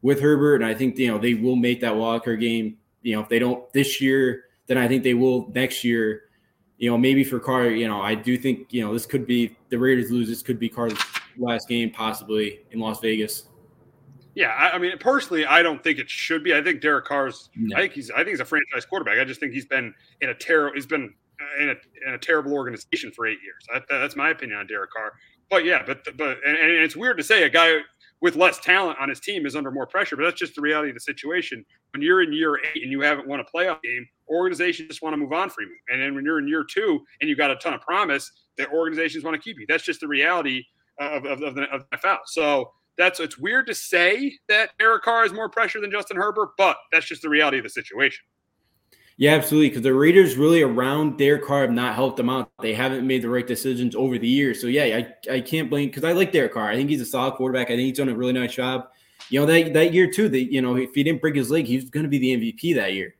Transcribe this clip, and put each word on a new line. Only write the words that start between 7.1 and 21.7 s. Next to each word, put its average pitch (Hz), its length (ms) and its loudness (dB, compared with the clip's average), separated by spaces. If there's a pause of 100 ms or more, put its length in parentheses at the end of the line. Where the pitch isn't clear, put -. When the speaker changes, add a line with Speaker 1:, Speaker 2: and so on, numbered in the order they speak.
Speaker 1:
for 131 160 -2
Carr, 127 300 0
you 113 180 -2
know, 104 140 -4
I 104 140 -2
do 120 220 -2
think, 123 340 -4
you 120 100 -4
know, 107 120 -4
this 117 120 -4
could 123 220 -4
be, 120 300 0 (120)
the 123 80 -2
Raiders 123 340 2
lose, 120 160 0
this 117 140 -8
could 117 180 -6
be 117 100 -4
Carr's 117 240 -4 (440)
last 120 320 -4
game 117 220 -2
possibly 107 680 -4 (100)
in 113 80 -8
Las 110 200 -4
Vegas. 110 480 -4 (880)
Speaker 2:
Yeah, 170 140 0
I, 151 260 2
I - 20 -2
mean, 180 220 -4
personally, 185 460 0
I 151 160 6
don't 156 220 0
think 151 160 0
it 123 100 -10
should - 340 -4
be. 160 120 2
I 147 80 2
think 156 180 -2
Derek 143 240 0
Carr's, 139 500 -4
Speaker 1:
No. 110 220 -2
Speaker 2:
I 165 40 2
think 196 120 -2
he's, 123 160 -12
I 113 80 -4
think 170 120 0
he's 170 100 -4
a 123 60 -4
franchise 143 400 -4
quarterback. 123 340 -2
I 131 60 2
just 127 140 -12
think 131 140 -6
he's 131 140 -8
been 127 260 -4 (280)
in 135 80 -4
a 120 40 -6
terror, 151 400 0
he's 139 140 -10
been 131 260 -6 (460)
in 147 100 0
a, 127 60 -2 (320)